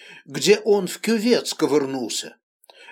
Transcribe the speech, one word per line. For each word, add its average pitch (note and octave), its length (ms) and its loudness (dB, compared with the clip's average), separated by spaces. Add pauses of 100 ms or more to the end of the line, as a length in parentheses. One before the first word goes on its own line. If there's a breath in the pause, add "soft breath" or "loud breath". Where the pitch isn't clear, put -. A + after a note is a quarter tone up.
(260 loud breath)
где D3 340 2
он G3+ 280 2
в - 120 -10
кювет A3 480 0
сковырнулся. C3+ 880 -2 (540 loud breath)